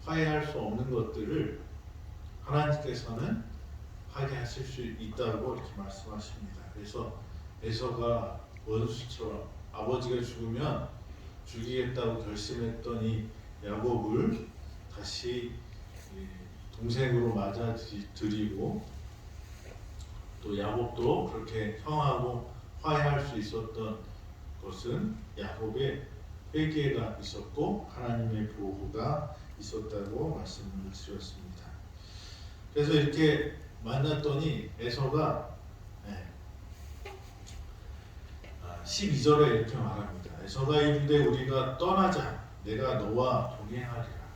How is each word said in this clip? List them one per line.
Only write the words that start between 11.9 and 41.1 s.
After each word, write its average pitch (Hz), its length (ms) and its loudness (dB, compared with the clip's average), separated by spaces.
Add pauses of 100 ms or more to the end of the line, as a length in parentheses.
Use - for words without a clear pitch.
결심했던 113 800 -2
이 110 240 2 (360)
야곱을 113 840 2 (440)
다시 120 600 -4 (600)
이 196 140 -10 (500)
동생으로 120 560 4
맞아들이고, 107 1500 -2 (1600)
또 101 160 -2
야곱도 113 720 4
그렇게 110 540 -2
형하고 143 680 2 (300)
화해할 147 420 4
수 113 140 -2
있었던 110 640 -2 (600)
것은 156 560 -2 (220)
야곱의 110 680 0 (480)
회개가 139 680 2
있었고 160 760 -2
하나님의 113 540 0
보호가 104 880 -2 (240)
있었다고 - 760 -2
말씀을 190 520 -6
드렸습니다. - 720 -8 (1120)
그래서 147 180 6
이렇게 151 600 6 (300)
만났더니 147 840 2 (120)
에서가, 135 760 2 (500)
네, 202 220 -6 (2500)
아, 87 200 -8
십이 - 380 2
절에 147 380 10
이렇게 - 160 0
말합니다. 104 500 -2 (160)
"에서가 135 380 4
이르되 143 460 8